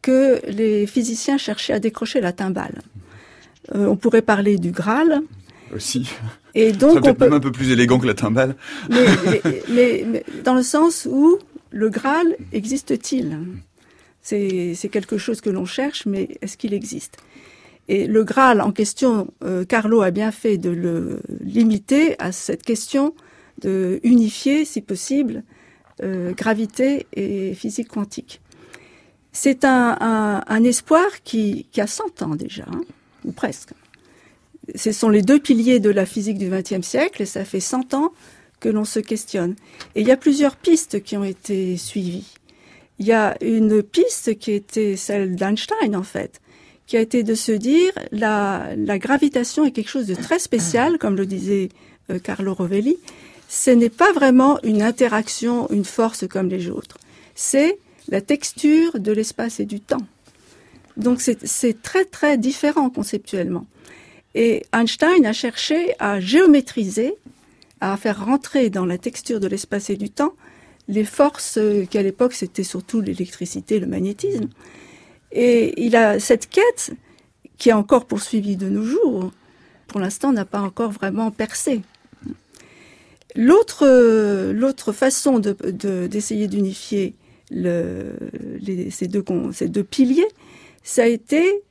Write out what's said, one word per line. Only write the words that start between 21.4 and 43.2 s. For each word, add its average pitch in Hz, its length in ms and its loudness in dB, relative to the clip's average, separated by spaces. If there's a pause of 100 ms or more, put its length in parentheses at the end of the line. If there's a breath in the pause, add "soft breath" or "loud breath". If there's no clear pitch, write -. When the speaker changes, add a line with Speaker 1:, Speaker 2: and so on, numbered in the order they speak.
Speaker 1:
limiter 226 800 2
à 180 100 -4
cette - 320 -8
question 277 520 -2 (460 soft breath)
de 190 440 -2
unifier, 240 600 2
si 240 160 -8
possible, 226 600 -4 (640 soft breath)
euh, 180 280 -4
gravité 220 840 -2
et 196 400 -4
physique 214 340 -8
quantique. - 520 -10 (920 soft breath)
C'est 269 320 0
un, 254 360 4
un, 214 480 0
un 220 160 2
espoir 320 580 2
qui, 214 480 -4
qui - 100 -4
a 208 60 0
cent - 360 -8
ans 160 120 -4
déjà, - 380 -12
hein, - 80 -8 (440)
ou 269 60 -8
presque. - 400 -10 (1040 soft breath)
Ce - 160 -2
sont 220 200 2
les 208 120 6
deux 262 160 6
piliers 240 420 4
de 208 100 2
la 196 160 2
physique 208 320 -6
du 190 100 -4
vingtième 185 340 -4
siècle, 254 400 -2
et 196 40 -4
ça 196 180 -8
fait 190 160 -6
cent 254 340 -4
ans 302 180 0 (460 soft breath)
que 226 100 -4
l'on 214 160 0
se 214 140 -6
questionne. 208 560 -6 (400 loud breath)
Et 214 60 -2
il 214 80 2
y - 20 6
a 262 60 6
plusieurs 277 400 2
pistes 320 460 0
qui - 140 -8
ont 202 80 -4
été 190 520 -4
suivies. 185 580 -8 (640 soft breath)
Il 196 80 -4
y 226 60 4
a 214 300 2